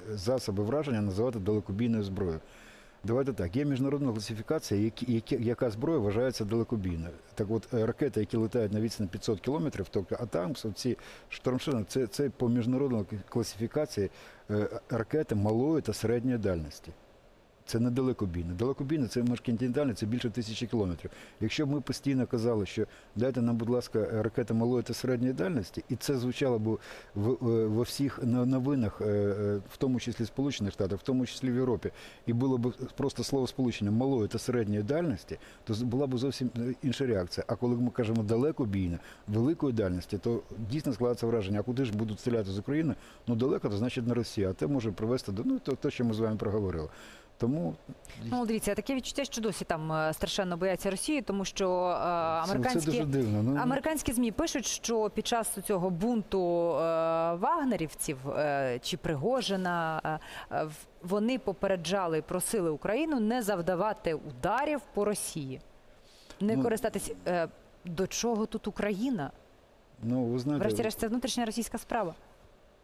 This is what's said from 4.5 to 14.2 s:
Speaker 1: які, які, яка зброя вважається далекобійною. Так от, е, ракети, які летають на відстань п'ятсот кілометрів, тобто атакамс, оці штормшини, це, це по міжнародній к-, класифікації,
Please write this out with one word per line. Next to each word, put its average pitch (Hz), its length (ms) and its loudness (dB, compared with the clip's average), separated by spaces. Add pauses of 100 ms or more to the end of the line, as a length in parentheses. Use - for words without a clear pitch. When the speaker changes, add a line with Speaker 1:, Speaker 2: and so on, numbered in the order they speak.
Speaker 1:
які, 113 320 0
які, 117 280 2
яка 117 300 2
зброя 139 280 0
вважається 113 460 2
далекобійною. 95 680 0 (220)
Так 107 160 0
от, 113 240 0
е, 113 120 2
ракети, 120 340 0
які 107 160 0
летають 110 360 2
на 107 80 0
відстань 107 280 -2
п'ятсот 104 320 -2
кілометрів, 135 500 -2
тобто 104 300 -2
атакамс, 151 440 -2
оці 113 340 -2 (300)
штормшини, 127 600 -2
це, 131 180 0
це 139 240 -2
по 123 180 0
міжнародній 123 600 2
к-, 107 60 -6 (120)
класифікації, 113 840 -2 (400)